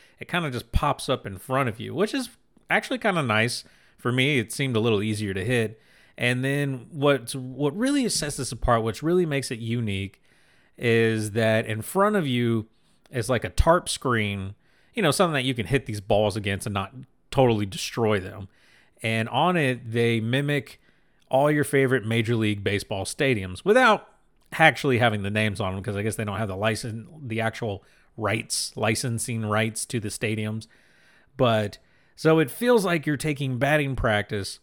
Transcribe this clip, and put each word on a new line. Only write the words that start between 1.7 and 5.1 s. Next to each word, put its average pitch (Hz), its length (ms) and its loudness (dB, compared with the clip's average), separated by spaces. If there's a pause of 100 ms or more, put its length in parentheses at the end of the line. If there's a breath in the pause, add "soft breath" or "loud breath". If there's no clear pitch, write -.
you, 107 160 -10
which 202 180 0
is 262 160 -4 (400)
actually 220 300 0
kinda 180 240 0
nice. 110 400 0 (340 soft breath)
For 120 140 -2
me, 131 280 2
it 104 120 -4
seemed 135 240 -2
a 107 40 2
little 107 220 2
easier 104 320 -2